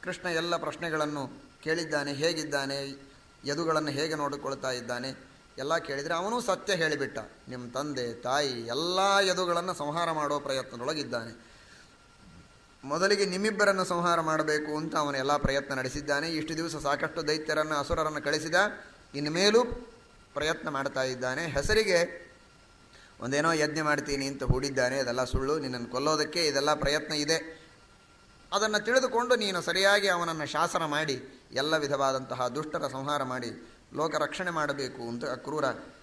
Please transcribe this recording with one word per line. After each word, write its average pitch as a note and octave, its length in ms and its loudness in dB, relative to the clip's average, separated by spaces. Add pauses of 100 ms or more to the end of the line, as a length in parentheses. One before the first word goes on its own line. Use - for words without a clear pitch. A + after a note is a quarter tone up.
ಕೃಷ್ಣ F3+ 240 -6
ಎಲ್ಲ E3+ 300 0
ಪ್ರಶ್ನೆಗಳನ್ನು D3+ 840 -2 (180)
ಕೇಳಿದ್ದಾನೆ, D3+ 520 0
ಹೇಗಿದ್ದಾನೆ, C#3 960 -2 (380)
ಯದುಗಳನ್ನು D3+ 440 0
ಹೇಗೆ D3+ 260 -2
ನೋಡಿಕೊಳ್ತಾ C#3 560 -4
ಇದ್ದಾನೆ B2 580 -6 (280)
ಎಲ್ಲ D3+ 200 0
ಕೇಳಿದರೆ D3 360 -4
ಅವನೂ G#3 280 0
ಸತ್ಯ F#3+ 340 0
ಹೇಳಿಬಿಟ್ಟ. D#3 420 0 (300)
"ನಿಮ್ಮ B2 240 -10
ತಂದೆ C3 420 -4
ತಾಯಿ C3+ 360 0
ಎಲ್ಲ B2+ 500 -2 (220)
ಯದುಗಳನ್ನು F3+ 520 2
ಸಂಹಾರ D#3+ 380 0
ಮಾಡೋ D3 280 0
ಪ್ರಯತ್ನದೊಳಗಿದ್ದಾನೆ. B2+ 1080 -4 (1400)
ಮೊದಲಿಗೆ F#3+ 420 2
ನಿಮ್ಮಿಬ್ಬರನ್ನು G3 600 2
ಸಂಹಾರ E3+ 360 2
ಮಾಡಬೇಕು D3+ 560 2
ಅಂತ D#3+ 180 -4
ಅವನು C#3+ 220 2
ಎಲ್ಲ C#3 200 4
ಪ್ರಯತ್ನ C#3 360 0
ನಡೆಸಿದ್ದಾನೆ. C#3+ 560 -2
ಇಷ್ಟು D#3 280 -4
ದಿವಸ E3 180 -4
ಸಾಕಷ್ಟು D3 520 -2
ದೈತ್ಯರನ್ನು, D#3 480 0
ಅಸುರರನ್ನು D3+ 460 0
ಕಳಿಸಿದ, D#3 340 -2 (600)
ಇನ್ನು D3 160 -2
ಮೇಲೂ G#3 340 6 (680)
ಪ್ರಯತ್ನ D#3 360 -2
ಮಾಡ್ತಾ C#3 340 -2
ಇದ್ದಾನೆ. C3 440 -2
ಹೆಸರಿಗೆ F3 840 2 (880)
ಒಂದೇನೋ D3 320 2
ಯಜ್ಞ D3+ 300 2
ಮಾಡ್ತೀನಿ C#3+ 440 0
ಅಂತ C#3 180 -4
ಹೂಡಿದ್ದಾನೆ, C3 540 2
ಅದೆಲ್ಲ B2+ 260 0
ಸುಳ್ಳು. C3+ 360 0
ನಿನ್ನನ್ನು B2+ 280 -6
ಕೊಲ್ಲೋದಕ್ಕೆ D3+ 600 0
ಇದೆಲ್ಲ C#3+ 260 2
ಪ್ರಯತ್ನ D3+ 400 0
ಇದೆ. D3+ 480 -2 (920)
ಅದನ್ನು G#3+ 320 0
ತಿಳಿದುಕೊಂಡು A#3+ 500 4
ನೀನು G3 260 0
ಸರಿಯಾಗಿ G3 460 4
ಅವನನ್ನು E3+ 380 0
ಶಾಸನ E3 400 2
ಮಾಡಿ D3 680 -2
ಎಲ್ಲ D3+ 260 2
ವಿಧವಾದಂತಹ C3+ 720 0
ದುಷ್ಟರ D3 400 -4
ಸಂಹಾರ C3+ 360 -2
ಮಾಡಿ B2+ 460 -6 (240)
ಲೋಕ D#3 220 0
ರಕ್ಷಣೆ D#3 360 -2
ಮಾಡಬೇಕು" C#3 580 -2
ಅಂತ A#2+ 160 -6
ಅಕ್ರೂರ C#3 400 -2 (380)